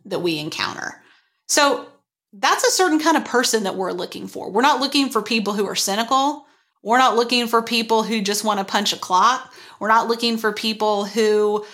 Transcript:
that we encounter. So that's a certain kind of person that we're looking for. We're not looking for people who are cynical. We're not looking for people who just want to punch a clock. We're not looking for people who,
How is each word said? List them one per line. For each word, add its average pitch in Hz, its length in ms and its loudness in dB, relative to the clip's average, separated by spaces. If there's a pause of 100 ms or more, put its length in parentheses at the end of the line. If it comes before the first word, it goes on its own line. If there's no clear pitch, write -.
that 180 160 -6
we 170 160 -2
encounter. - 640 -8 (460)
So 285 400 0 (460)
that's 359 340 0
a - 20 2
certain 311 300 2
kind 311 180 2
of - 80 -2
person 240 380 0
that 175 120 -6
we're 202 180 -4
looking 185 340 -10
for. - 240 -12
We're 208 100 0
not 269 180 4
looking 277 300 0
for 214 140 -2
people 214 300 -2
who 202 120 -2
are 180 100 -6
cynical. 262 720 0 (380)
We're 226 160 2
not 247 160 4
looking 240 320 0
for 233 160 2
people 226 400 0
who 214 180 -2
just 202 220 -2
want 208 160 0
to 196 40 -4
punch 202 300 -2
a - 60 -10
clock. 214 520 0 (280)
We're 202 80 0
not 220 200 6
looking 233 300 0
for 220 140 0
people 214 540 -2
who, 208 680 2